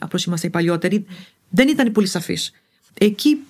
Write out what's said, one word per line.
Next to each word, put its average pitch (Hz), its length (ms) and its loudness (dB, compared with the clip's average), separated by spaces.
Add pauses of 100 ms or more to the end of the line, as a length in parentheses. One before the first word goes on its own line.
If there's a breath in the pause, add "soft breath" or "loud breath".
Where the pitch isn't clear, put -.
απλώς 170 240 -6
είμαστε 175 220 -4
οι 175 40 -6
παλιότεροι; 175 540 0 (440 loud breath)
Δεν 254 200 4
ήταν 254 240 2
πολύ 208 140 2
σαφής. - 460 -6 (460)
Εκεί 208 380 2 (140)